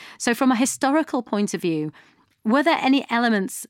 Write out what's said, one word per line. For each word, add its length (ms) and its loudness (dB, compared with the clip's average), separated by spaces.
So 160 0
from 200 2
a 20 0
historical 680 0
point 320 -2
of 80 -4
view, 300 -2
were 180 2
there 160 2
any 300 2
elements 600 -2